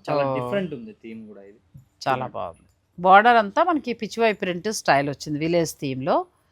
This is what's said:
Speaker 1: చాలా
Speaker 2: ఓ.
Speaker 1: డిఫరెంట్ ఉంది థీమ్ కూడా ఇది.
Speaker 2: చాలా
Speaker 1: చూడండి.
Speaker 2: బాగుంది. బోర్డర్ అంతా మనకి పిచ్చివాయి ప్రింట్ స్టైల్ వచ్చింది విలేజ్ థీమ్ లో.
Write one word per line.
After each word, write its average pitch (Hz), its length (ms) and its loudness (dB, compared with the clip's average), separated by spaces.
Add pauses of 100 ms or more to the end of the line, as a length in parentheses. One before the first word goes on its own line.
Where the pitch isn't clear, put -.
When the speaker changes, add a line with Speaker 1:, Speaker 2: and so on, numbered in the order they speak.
Speaker 1:
చాలా 143 160 0
Speaker 2:
ఓ. 135 80 -2
Speaker 1:
డిఫరెంట్ 151 400 -4
ఉంది 117 180 -14
థీమ్ 113 360 -16
కూడా 101 140 -20
ఇది. 101 160 -20 (500)
Speaker 2:
చాలా 131 100 0
Speaker 1:
చూడండి. 127 160 -10
Speaker 2:
బాగుంది. - 680 -14
బోర్డర్ 202 340 8
అంతా 220 280 2
మనకి 302 300 -2
పిచ్చివాయి 226 400 -2
ప్రింట్ 185 400 -6
స్టైల్ 143 360 2
వచ్చింది 143 300 -8
విలేజ్ 165 360 0
థీమ్ 131 280 -6
లో. 269 220 0 (260)